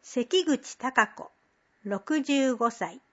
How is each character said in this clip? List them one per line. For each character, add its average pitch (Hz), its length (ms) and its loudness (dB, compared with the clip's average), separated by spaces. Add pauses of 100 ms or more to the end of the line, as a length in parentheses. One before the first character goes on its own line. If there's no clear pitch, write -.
関 302 440 -2
口 269 320 -2
貴 247 300 4
子、 - 220 -16 (540)
六 208 380 -2
十 269 320 2
五 240 160 0
歳。 202 320 -8 (100)